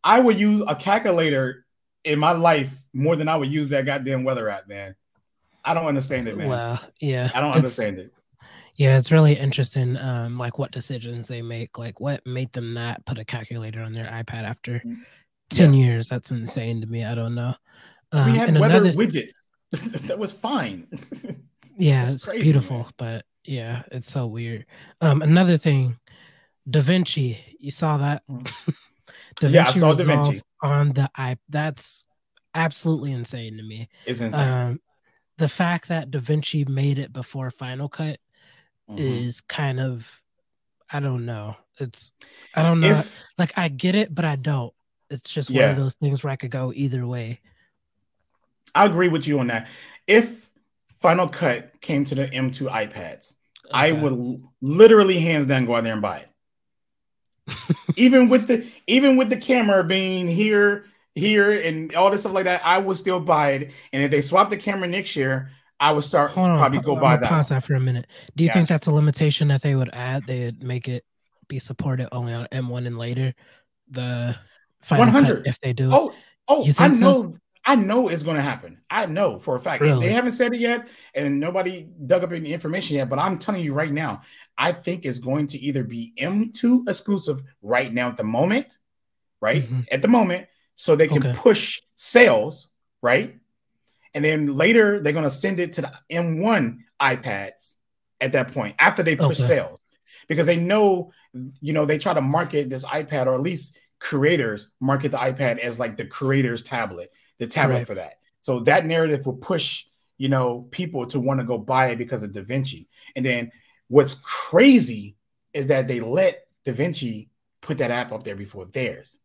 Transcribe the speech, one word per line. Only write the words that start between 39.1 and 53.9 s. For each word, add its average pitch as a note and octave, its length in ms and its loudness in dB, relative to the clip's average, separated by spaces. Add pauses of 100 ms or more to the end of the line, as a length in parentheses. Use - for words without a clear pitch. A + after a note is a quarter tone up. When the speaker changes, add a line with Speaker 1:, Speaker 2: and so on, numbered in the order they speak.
Speaker 2:
kind C3+ 400 -6
of, B2 400 -8 (720)
I C#3+ 80 -6
don't B2+ 240 -4
know. G#2+ 320 -10 (220)
It's, - 340 -12 (420)
I D#3+ 80 0
don't E3 180 4
know. G3+ 200 6
Speaker 1:
If - 160 -8 (220)
Speaker 2:
Like, F3 180 0
I F3 120 -2
get E3 260 -2
it, G#3 200 0
but E3 120 -2
I D3 100 -2
don't. C3 380 -4 (340)
It's C3+ 220 -12
just C#3+ 180 -6
one B2+ 80 -2
Speaker 1:
Yeah. B2+ 140 6
Speaker 2:
of B2+ 60 0
those C3+ 180 -2
things C#3 280 -2
where C#3+ 100 -4
I C3 40 -6
could A#2+ 140 -10
go C3 240 -6
either C3 320 -4
way. A#2+ 340 -8 (1300)
Speaker 1:
I F3 120 8
agree F3+ 220 2
with D3+ 180 -2
you D3 140 0
on A#2+ 80 -2
that. A2+ 200 -4 (380)
If - 440 2 (500)
Final F3 280 2
Cut - 520 -4
came C#3+ 260 -2
to C#3 80 -6
the C3+ 180 -4
M C3 200 -2
two C3+ 140 -8
iPads, G#2 680 -8 (380)
I C#3+ 200 2